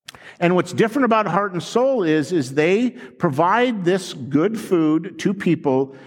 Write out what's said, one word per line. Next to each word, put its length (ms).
And 160
what's 180
different 320
about 220
Heart 260
and 100
Soul 400
is, 280
is 240
they 340
provide 960
this 280
good 460
food 600
to 140
people 640